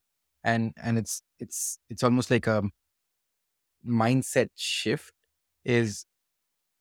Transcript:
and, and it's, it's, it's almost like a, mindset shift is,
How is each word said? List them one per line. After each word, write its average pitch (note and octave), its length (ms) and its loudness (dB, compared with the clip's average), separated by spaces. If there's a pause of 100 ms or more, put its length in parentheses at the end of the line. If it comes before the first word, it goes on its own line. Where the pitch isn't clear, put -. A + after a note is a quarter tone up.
(420)
and, A2+ 300 0 (100)
and A2+ 160 0
it's, - 240 -6 (160)
it's, - 400 -10 (120)
it's A2 120 -6
almost B2 280 2
like A#2+ 160 2
a, G#2+ 160 2 (1200)
mindset A#2+ 680 2
shift - 580 -4 (520)
is, A#2 400 0 (760)